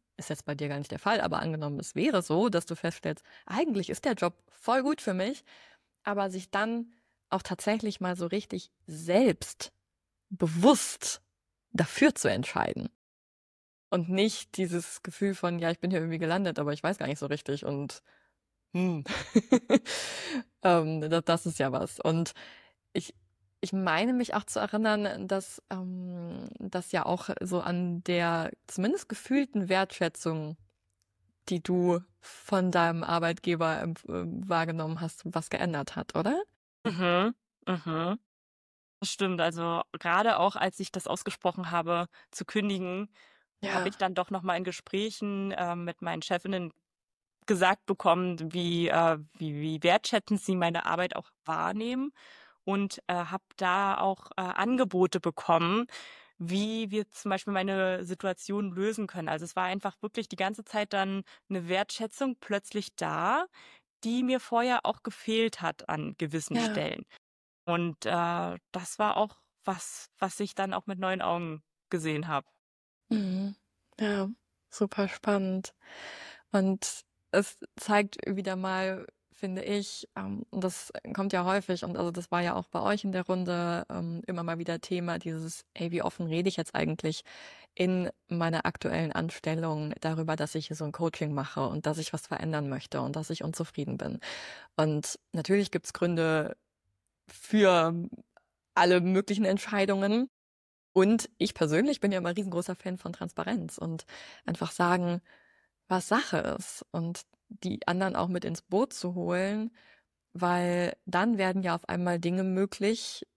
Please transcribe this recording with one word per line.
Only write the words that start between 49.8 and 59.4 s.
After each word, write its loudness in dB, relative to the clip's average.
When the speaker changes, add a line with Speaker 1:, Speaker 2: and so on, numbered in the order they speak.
Speaker 2:
wertschätzend 4
sie 0
meine 0
Arbeit 0
auch -8
wahrnehmen -2
und, 0
äh, 0
habe -4
da 2
auch, 0
äh, -4
Angebote 2
bekommen, 4
wie -2
wir -2
zum -8
Beispiel -2
meine 0
Situation -4
lösen -2
können. -6
Also, -4